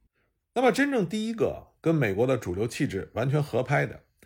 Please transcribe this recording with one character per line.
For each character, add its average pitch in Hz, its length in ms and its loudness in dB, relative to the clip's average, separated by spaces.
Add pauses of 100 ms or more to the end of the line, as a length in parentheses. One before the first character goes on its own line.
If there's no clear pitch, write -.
(540)
那 240 80 -2
么 254 100 6
真 277 200 2
正 226 160 2
第 214 200 -4
一 233 60 -4
个 117 340 -2 (140)
跟 165 120 2
美 120 200 2
国 110 120 2
的 131 120 2
主 92 180 -6
流 110 120 -2
气 139 200 -2
质 - 260 -6
完 123 160 -2
全 147 140 2
合 120 180 -2
拍 143 240 0
的 - 180 -12 (220)